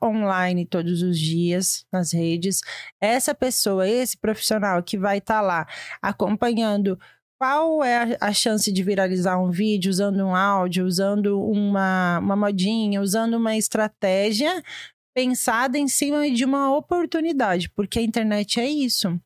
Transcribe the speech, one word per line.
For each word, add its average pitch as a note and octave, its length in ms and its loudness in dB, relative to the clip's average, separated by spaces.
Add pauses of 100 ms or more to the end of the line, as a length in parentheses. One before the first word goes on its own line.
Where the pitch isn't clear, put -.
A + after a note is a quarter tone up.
online F#3 640 0
todos E3+ 340 -2
os F3+ 180 2
dias E3+ 720 0
nas F3+ 220 -2
redes, E3+ 480 0 (400)
essa A#3 340 0
pessoa, G3 540 0
esse A#3+ 300 0
profissional G#3 640 0
que G3 160 -6
vai G3 240 0
tá A3 180 0
lá F3 260 0 (360)
acompanhando G#3 960 0 (420)
qual D4+ 420 0
é A#3+ 380 0
a, G3+ 80 0
a G#3 60 0
chance G#3+ 360 0
de F#3+ 120 0
viralizar F#3 600 0
um F3+ 80 0
vídeo G3 380 0
usando G3 380 0
um F#3 100 0
áudio, F#3 480 2
usando G3 580 0
uma, F#3+ 760 2
uma G3 180 0
modinha, G#3 640 0
usando A3 380 0
uma A3 180 0
estratégia G#3+ 1080 0 (520)
pensada B3+ 640 0
em C#4+ 120 2
cima D4 420 0
de A#3+ 140 2
uma C4+ 320 2
oportunidade, D4 920 0
porque - 280 -4
a A3+ 40 0
internet G#3+ 580 0
é A#3 80 0
isso, B3 580 -2